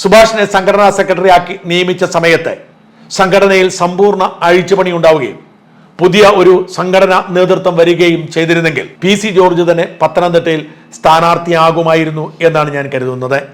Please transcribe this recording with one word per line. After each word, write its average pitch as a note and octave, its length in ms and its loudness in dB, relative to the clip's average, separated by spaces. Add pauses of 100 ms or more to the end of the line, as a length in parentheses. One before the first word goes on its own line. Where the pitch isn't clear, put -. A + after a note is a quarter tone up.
സുഭാഷിനെ A3 420 2 (100)
സംഘടനാ G3 340 2 (100)
സെക്രട്ടറിയാക്കി F3+ 560 0 (160)
നിയമിച്ച F3+ 340 -2 (120)
സമയത്ത് E3 360 0 (640)
സംഘടനയിൽ F#3+ 500 2 (120)
സമ്പൂർണ്ണ F#3 440 0 (240)
അഴിച്ചുപണി F3+ 500 0
ഉണ്ടാവുകയും D3+ 400 0 (640)
പുതിയ F#3+ 240 4 (160)
ഒരു F3+ 140 6 (220)
സംഘടനാ F#3 420 0 (180)
നേതൃത്വം F3+ 440 0
വരികയും E3+ 420 2 (120)
ചെയ്തിരുന്നെങ്കിൽ E3 520 -2 (160)
പി F#3+ 180 0
സി G#3+ 80 -6 (100)
ജോർജ് F3 320 2
തന്നെ E3 160 -2 (160)
പത്തനംതിട്ടയിൽ E3 600 0 (360)
സ്ഥാനാർത്ഥിയാകുമായിരുന്നു D#3+ 1300 0 (220)
എന്നാണ് D3+ 300 0
ഞാൻ C#3 180 -6
കരുതുന്നത്. B2+ 440 -4 (160)